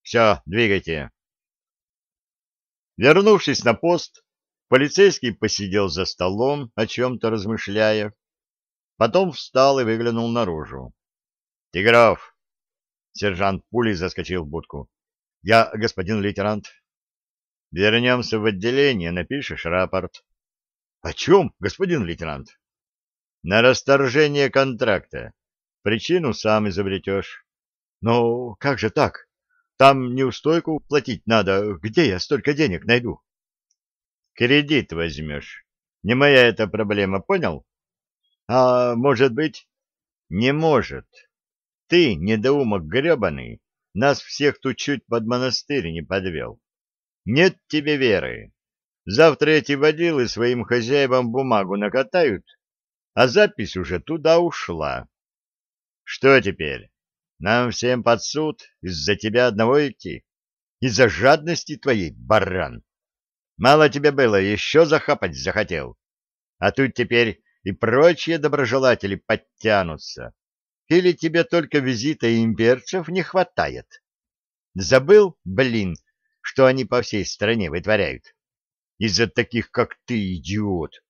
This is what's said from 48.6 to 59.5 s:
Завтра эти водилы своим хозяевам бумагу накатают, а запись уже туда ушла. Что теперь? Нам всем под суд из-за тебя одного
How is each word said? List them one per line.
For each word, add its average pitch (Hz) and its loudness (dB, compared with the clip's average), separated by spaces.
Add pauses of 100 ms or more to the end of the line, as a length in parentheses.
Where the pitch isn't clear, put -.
Завтра 147 2
эти 143 2
водилы 151 0
своим 120 -2
хозяевам 123 0
бумагу 110 -2
накатают, 120 0 (720)
а 123 4
запись 127 0
уже 90 -6
туда 160 0
ушла. 76 -6 (960)
Что 135 4
теперь? 76 -6 (480)
Нам 117 0
всем 123 -2
под 117 2
суд 151 -6 (200)
из-за 87 -4
тебя 110 0
одного 120 0